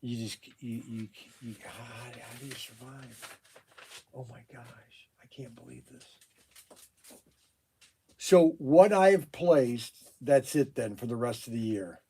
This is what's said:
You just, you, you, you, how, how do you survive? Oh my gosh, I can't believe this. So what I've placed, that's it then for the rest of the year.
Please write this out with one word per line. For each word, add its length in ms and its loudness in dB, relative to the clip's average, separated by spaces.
You 160 -10
just, 220 -10
you, 260 -12
you, 220 -12
you, 120 -14
how, 200 -18
how 360 -20
do 60 -18
you 60 -16
survive? 840 -20
Oh 160 -16
my 100 -20
gosh, 100 -20
I 120 -20
can't 220 -16
believe 340 -20
this. 140 -20
So 420 6
what 340 6
I've 400 4
placed, 640 0
that's 340 0
it 220 0
then 200 -6
for 100 -12
the 100 -6
rest 300 -6
of 60 -14
the 60 -6
year. 520 -6